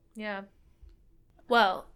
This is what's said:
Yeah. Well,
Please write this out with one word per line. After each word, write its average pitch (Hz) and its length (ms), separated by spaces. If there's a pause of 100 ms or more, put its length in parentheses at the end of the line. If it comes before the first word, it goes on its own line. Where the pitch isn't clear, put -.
(160)
Yeah. 208 280 (1040)
Well, 220 460